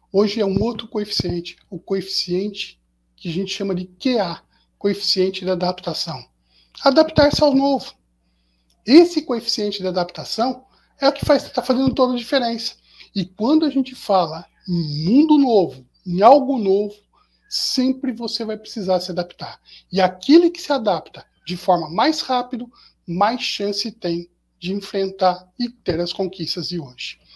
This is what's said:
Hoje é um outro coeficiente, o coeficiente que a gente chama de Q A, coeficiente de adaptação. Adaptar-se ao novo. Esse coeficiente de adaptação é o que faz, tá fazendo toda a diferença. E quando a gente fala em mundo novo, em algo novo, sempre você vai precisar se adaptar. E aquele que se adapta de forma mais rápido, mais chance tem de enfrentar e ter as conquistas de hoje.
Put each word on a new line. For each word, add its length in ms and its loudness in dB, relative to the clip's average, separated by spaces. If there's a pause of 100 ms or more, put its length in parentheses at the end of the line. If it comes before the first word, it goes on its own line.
(100)
Hoje 300 2
é 60 0
um 160 0
outro 260 -4
coeficiente, 720 -6 (100)
o 100 -12
coeficiente 1040 -6 (340)
que 140 -12
a 40 -4
gente 200 -6
chama 220 -4
de 100 -6
Q 360 -2
A, 220 -6 (360)
coeficiente 680 -2
de 60 0
adaptação. 720 -4 (600)
Adaptar-se 580 4
ao 100 6
novo. 400 0 (960)
Esse 360 8
coeficiente 580 -4
de 80 -4
adaptação 760 -4 (360)
é 80 4
o 40 6
que 120 -10
faz, 260 2
tá 100 -4
fazendo 320 0
toda 200 2
a 40 -2
diferença. 600 -4 (360)
E 120 -4
quando 420 0
a 40 -2
gente 260 -4
fala 500 -2 (220)
em 360 -4
mundo 320 4
novo, 480 2 (220)
em 160 0
algo 360 8
novo, 360 0 (540)
sempre 640 -2
você 320 -8
vai 120 -6
precisar 440 -4
se 100 -8
adaptar. 500 -10 (300)
E 100 0
aquele 500 6
que 100 -8
se 120 -4
adapta 540 -4 (180)
de 120 -8
forma 340 0
mais 300 0
rápido, 500 -6 (340)
mais 380 -2
chance 480 -6
tem 400 -6 (300)
de 120 -6
enfrentar 840 -2
e 100 -4
ter 320 -4
as 120 -4
conquistas 560 -6
de 100 -6
hoje. 420 -14 (160)